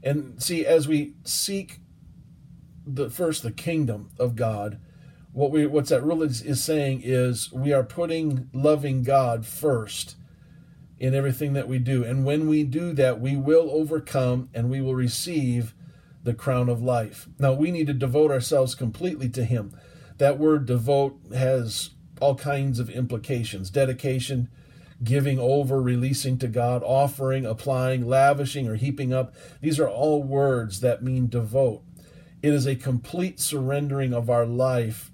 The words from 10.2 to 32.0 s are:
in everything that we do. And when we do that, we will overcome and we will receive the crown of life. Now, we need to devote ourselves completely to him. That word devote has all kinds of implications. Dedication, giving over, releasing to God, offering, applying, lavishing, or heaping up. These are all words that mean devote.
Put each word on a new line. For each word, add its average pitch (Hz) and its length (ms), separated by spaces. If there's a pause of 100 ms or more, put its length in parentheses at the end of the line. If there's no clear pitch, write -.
in 131 140
everything 139 400
that 139 140
we 131 100
do. 123 260
And 131 220
when 151 240
we 151 140
do 160 300
that, 127 280
we 139 160
will 156 340
overcome 143 840
and 117 160
we 135 120
will 131 140
receive 123 800 (480)
the 120 100
crown 123 360
of 117 120
life. 120 460 (100)
Now, 135 160
we 156 160
need 165 160
to 143 80
devote 139 380
ourselves 131 420
completely 131 560
to 123 160
him. 107 320 (400)
That 139 220
word 151 260
devote 139 540 (160)
has 127 560 (280)
all 139 140
kinds 139 460
of 113 100
implications. 113 800
Dedication, 131 800 (540)
giving 135 340
over, 135 420
releasing 127 600
to 127 80
God, 120 360
offering, 135 600
applying, 127 640
lavishing, 135 600
or 110 60
heaping 131 400
up. 131 220 (260)
These 151 180
are 147 100
all 143 340
words 131 560
that 120 240
mean 127 240
devote. 117 560 (580)